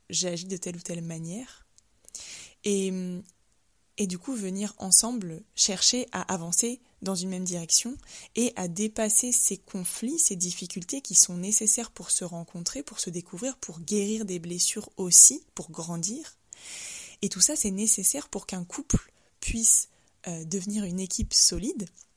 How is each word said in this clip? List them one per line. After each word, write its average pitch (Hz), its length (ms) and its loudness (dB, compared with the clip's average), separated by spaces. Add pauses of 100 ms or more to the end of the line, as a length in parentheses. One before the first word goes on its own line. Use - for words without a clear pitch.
j'agis 175 360 -4
de 190 120 -6
telle 175 200 -8
ou 175 40 -16
telle 170 220 -8
manière ? » 165 640 -12 (960)
Et, 196 280 2 (1080)
et 202 100 0
du 180 100 -6
coup, 269 160 -8
venir 202 440 -4
ensemble 202 680 2 (120)
chercher - 560 2
à 185 100 -4
avancer 185 600 0 (220)
dans 190 120 -2
une 180 140 -4
même 185 140 -6
direction 180 520 0 (400)
et 240 200 2
à 185 120 -4
dépasser 214 640 0
ces - 260 4
conflits, 226 600 -2
ces 208 180 4
difficultés 180 680 -6
qui - 120 -6
sont 180 240 6
nécessaires 214 540 0
pour - 180 -10
se - 160 0
rencontrer, 170 560 -8
pour - 180 -10
se 185 120 -4
découvrir, 180 460 -8
pour 165 220 -12
guérir 208 460 -2
des 180 140 -6
blessures 175 580 -2
aussi, 196 460 8 (100)
pour - 160 -12
grandir. 170 680 -6 (840)
Et 208 80 -2
tout 185 100 -6
ça, 294 160 6
c'est 214 160 0
nécessaire 202 580 2
pour - 180 -8
qu'un 180 180 -6
couple - 460 -4 (280)
puisse, - 500 2 (380)
euh, 165 180 -6
devenir 202 380 -4
une 180 160 -4
équipe 190 340 -4
solide, 196 540 2 (300)